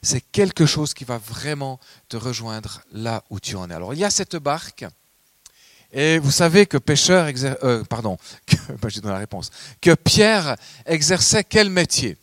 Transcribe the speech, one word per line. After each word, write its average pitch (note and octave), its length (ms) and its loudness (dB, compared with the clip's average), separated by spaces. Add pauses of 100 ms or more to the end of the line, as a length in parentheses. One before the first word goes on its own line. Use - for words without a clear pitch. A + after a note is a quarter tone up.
c'est - 200 -2
quelque F#3+ 440 2
chose D3+ 280 -2
qui - 120 -14
va A#2+ 140 -8
vraiment C3 600 -10 (300)
te A#2+ 80 -10
rejoindre A2 640 -10 (100)
là A2+ 380 -6
où G2 100 -10
tu - 160 -10
en F2+ 140 -10
es. E2+ 40 -12
Alors, F2+ 200 -10
il D#3 60 -10
y F#3+ 40 0
a G3+ 60 0
cette F#3+ 260 -4
barque, C#3+ 500 -6 (1080)
et D#3 260 2
vous C#3+ 120 0
savez F3 340 6
que D3+ 120 -2
pêcheur D#3+ 500 2
exer-, C3+ 360 -4
euh, A#2+ 200 0
pardon, A2 340 -6 (140)
<laughs> - 140 -20
que, - 100 6 (260)
bah, A2+ 80 -4
j'ai G2+ 120 -10
donné G2+ 120 -4
la F#2+ 60 -4
réponse, G2+ 320 -12 (280)
que E3 160 8
Pierre G3+ 600 2 (280)
exerçait E3 580 2
quel G#3+ 260 4
métier ? D#3+ 540 -2